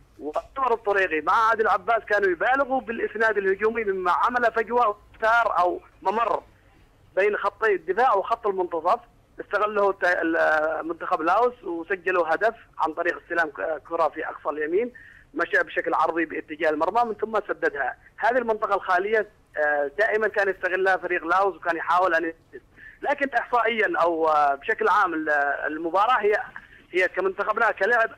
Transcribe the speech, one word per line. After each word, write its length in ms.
وعمر 540
الطريقي 480
مع 280
عادل 200
عباس 400
كانوا 220
يبالغوا 500
بالإسناد 580
الهجومي، 460
مما 280
عمل 440
فجوة 320
واختار 720
أو 220
ممر 400
بين 200
خطي 380
الدفاع 400
وخط 320
المنتصف، 540
استغله 500
الت-، 140
ال-، 840
منتخب 340
لاوس 420
وسجلوا 720
هدف 200
عن 140
طريق 300
استلام 260
ك-، 400
كرة 200
في 180
أقصى 220
اليمين، 440
مشى 280
بشكل 320
عرضي 300
باتجاه 460
المرمى، 340
من 100
ثم 200
سددها. 480
هذه 220
المنطقة 360
الخالية، 540
آه، 420
دائمًا 300
كان 200
يستغلها 480
فريق 280
لاوس، 300
وكان 220
يحاول 380
أن 100
يسدد. 380
لكن 260
إحصائيًا 540
أو، 260
آه، 260
بشكل 340
عام 260
ال-، 160
المباراة 540
هي، 160
هي 160
كمنتخبنا 600
كلاعب 480